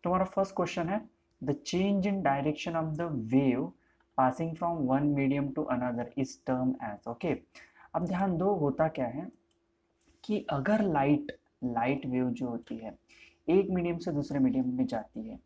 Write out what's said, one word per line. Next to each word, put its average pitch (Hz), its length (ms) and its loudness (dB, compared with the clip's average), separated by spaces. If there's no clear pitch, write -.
तो 175 60 -2
हमारा 185 160 2
फर्स्ट 196 300 -2
क्वेश्चन 170 340 -2
है, 208 120 -2
"The 143 120 0
change 190 500 0
in 196 160 0
direction 151 600 0
of 160 200 -2
the 170 80 -2
wave 135 320 4
passing 160 380 2
from 170 300 -2
one 139 220 4
medium 139 340 2
to 156 120 -2
another 123 400 -2
is 131 100 0
termed 127 260 2
as", 104 180 -12
ओके, 139 340 -4
अब 170 100 0
ध्यान 185 320 0
दो, 190 180 2
होता 151 320 2
क्या 135 200 -2
है 143 240 -8
कि 208 260 -2
अगर 202 320 2
लाइट, 147 560 2
लाइट 123 420 0
वेव 127 240 0
जो 120 200 -4
होती 117 280 -8
है, 110 200 -12
एक 185 200 4
मीडियम 175 280 0
से 165 140 -4
दूसरे 143 280 -2
मीडियम 131 300 4
में 127 160 0
जाती 214 440 -8
है - 160 -14